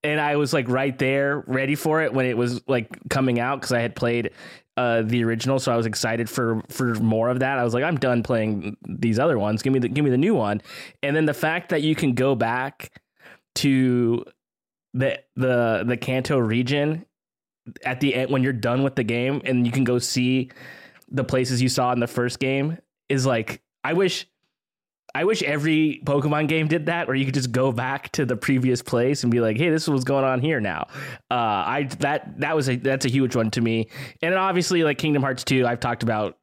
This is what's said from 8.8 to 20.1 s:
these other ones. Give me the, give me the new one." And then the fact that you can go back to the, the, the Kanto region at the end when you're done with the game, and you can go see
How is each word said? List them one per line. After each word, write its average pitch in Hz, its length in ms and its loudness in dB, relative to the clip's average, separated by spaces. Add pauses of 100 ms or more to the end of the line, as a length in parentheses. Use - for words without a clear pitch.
these 113 380 0
other 147 180 2
ones. 107 240 0
Give 131 100 0
me 135 60 2
the, 123 100 0
give 147 160 0
me 139 60 2
the 123 80 2
new 202 160 4
one." 104 260 0 (400)
And 143 140 -2
then 156 120 2
the 147 60 0
fact 160 360 -4
that 156 140 0
you 156 120 2
can 139 200 0
go 127 200 2
back 120 560 -4 (680)
to 123 680 4 (680)
the, 131 280 0 (160)
the, 120 500 2
the 120 100 0
Kanto 131 420 0
region 135 680 0 (800)
at 127 160 -4
the 139 160 2
end 127 140 0
when 135 120 2
you're 135 100 2
done 123 300 0
with 139 140 0
the 127 80 0
game, 120 400 -2
and 123 200 2
you 117 80 0
can 131 120 2
go 123 140 2
see 127 520 0 (580)